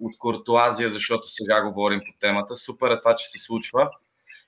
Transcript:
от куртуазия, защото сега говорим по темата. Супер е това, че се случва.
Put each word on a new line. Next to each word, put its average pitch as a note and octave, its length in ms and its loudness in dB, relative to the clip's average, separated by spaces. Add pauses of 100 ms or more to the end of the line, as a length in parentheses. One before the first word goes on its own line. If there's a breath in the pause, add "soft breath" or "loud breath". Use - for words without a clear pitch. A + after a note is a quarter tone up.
от A2+ 180 -8
куртуазия, A#2 720 2
защото G#2+ 380 -2
сега G#2+ 340 2
говорим G2+ 380 0
по - 200 -12
темата. G2+ 360 0
Супер A#2+ 360 -2
е A#2 80 2
това, A2+ 160 4
че - 120 -6
се - 120 -8
случва. A#2 500 -2 (580 loud breath)